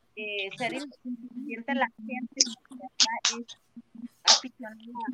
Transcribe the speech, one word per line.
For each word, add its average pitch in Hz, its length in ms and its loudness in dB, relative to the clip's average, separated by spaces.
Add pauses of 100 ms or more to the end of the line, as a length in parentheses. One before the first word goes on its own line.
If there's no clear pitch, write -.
(160)
eh, 208 420 -4
ser 226 160 0
independiente, 247 1000 -6
la 254 120 4 (100)
gente 233 380 -6
que - 140 6 (360)
está, 254 560 2
es - 180 -12 (640)
aficionada 220 560 4 (340)